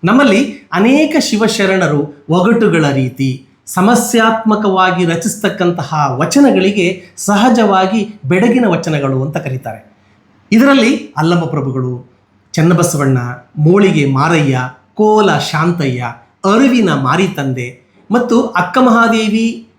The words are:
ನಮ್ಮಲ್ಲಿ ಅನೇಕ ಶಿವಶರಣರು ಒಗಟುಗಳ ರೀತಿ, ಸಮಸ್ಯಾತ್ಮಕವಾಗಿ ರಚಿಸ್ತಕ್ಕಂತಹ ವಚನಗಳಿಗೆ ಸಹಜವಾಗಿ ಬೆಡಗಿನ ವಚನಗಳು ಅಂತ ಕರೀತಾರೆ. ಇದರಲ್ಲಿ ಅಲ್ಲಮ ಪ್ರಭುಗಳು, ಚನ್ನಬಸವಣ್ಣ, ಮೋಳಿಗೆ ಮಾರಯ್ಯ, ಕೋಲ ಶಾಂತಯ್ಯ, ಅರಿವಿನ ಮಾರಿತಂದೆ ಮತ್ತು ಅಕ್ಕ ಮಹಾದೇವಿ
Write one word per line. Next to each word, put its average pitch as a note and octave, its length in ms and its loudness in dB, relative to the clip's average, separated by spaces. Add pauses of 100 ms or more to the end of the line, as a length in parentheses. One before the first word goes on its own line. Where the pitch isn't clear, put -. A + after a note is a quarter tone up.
ನಮ್ಮಲ್ಲಿ A#3+ 680 0
ಅನೇಕ C4 460 2
ಶಿವಶರಣರು F#3+ 1080 -2
ಒಗಟುಗಳ F3+ 640 2
ರೀತಿ, C3 520 -4 (220)
ಸಮಸ್ಯಾತ್ಮಕವಾಗಿ G#3 1400 0
ರಚಿಸ್ತಕ್ಕಂತಹ E3 1120 -2
ವಚನಗಳಿಗೆ F#3+ 880 0 (140)
ಸಹಜವಾಗಿ G#3 1080 0
ಬೆಡಗಿನ A3 400 2
ವಚನಗಳು C#3+ 560 -2
ಅಂತ D3 160 -6
ಕರೀತಾರೆ. B2 580 -10 (560)
ಇದರಲ್ಲಿ B3+ 680 2
ಅಲ್ಲಮ E3 220 0
ಪ್ರಭುಗಳು, C3 760 -6 (360)
ಚನ್ನಬಸವಣ್ಣ, D#3+ 640 0 (400)
ಮೋಳಿಗೆ D#3+ 480 2
ಮಾರಯ್ಯ, C#3 540 0 (340)
ಕೋಲ G#3+ 440 2
ಶಾಂತಯ್ಯ, C#3+ 760 -4 (320)
ಅರಿವಿನ A3+ 480 2
ಮಾರಿತಂದೆ C3+ 920 -4 (260)
ಮತ್ತು A#3 300 0
ಅಕ್ಕ A#3+ 360 -2
ಮಹಾದೇವಿ A3+ 880 0 (120)